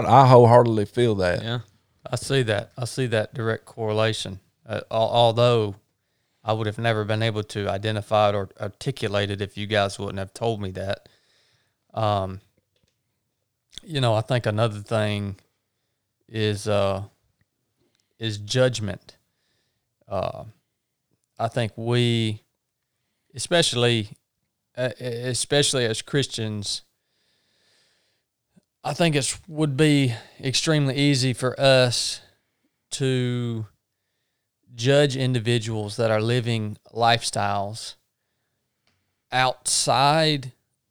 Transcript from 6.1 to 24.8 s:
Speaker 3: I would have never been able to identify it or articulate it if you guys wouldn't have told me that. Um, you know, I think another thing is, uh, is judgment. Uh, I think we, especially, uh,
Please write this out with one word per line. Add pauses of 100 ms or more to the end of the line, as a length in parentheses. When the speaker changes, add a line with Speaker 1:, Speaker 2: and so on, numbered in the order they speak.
Speaker 3:
I
would
have
never
been
able
to
identify
it
or (100)
articulate
it
if
you
guys
wouldn't
have
told
me
that. (880)
Um, (1400)
you
know,
I
think
another
thing (920)
is,
uh, (1160)
is
judgment. (920)
Uh, (920)
I
think
we, (920)
especially, (680)
uh, (120)